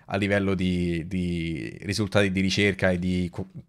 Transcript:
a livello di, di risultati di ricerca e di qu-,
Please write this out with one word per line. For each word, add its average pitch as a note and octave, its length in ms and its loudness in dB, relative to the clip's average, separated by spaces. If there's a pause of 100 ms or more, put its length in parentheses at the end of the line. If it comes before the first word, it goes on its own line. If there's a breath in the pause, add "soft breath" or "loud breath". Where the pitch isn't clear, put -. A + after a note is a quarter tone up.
a F#2+ 100 -6
livello G2 380 2
di, F2 520 0
di E2 760 -4
risultati G2+ 500 0
di F#2+ 80 2
ricerca F#2+ 500 2
e F2+ 80 2
di F2+ 320 0
qu-, - 160 -8 (220)